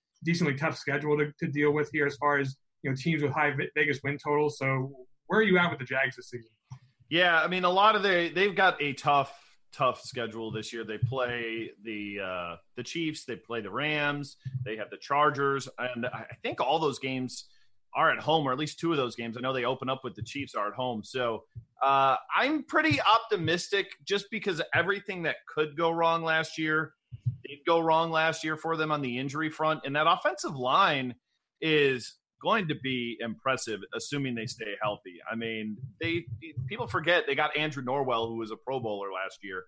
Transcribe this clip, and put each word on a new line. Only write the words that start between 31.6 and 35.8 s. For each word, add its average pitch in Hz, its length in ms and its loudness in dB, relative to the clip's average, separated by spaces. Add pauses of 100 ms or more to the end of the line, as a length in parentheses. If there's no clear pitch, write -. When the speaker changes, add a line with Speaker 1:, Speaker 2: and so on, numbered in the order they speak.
Speaker 2:
is 143 580 2 (240)
going 190 260 2
to 147 60 -2
be 120 460 -4
impressive, 113 600 -2 (140)
assuming 131 400 -4
they 110 120 -6
stay 107 360 -8
healthy. 98 340 -4 (140)
I 113 40 -4
mean, 110 420 -6 (240)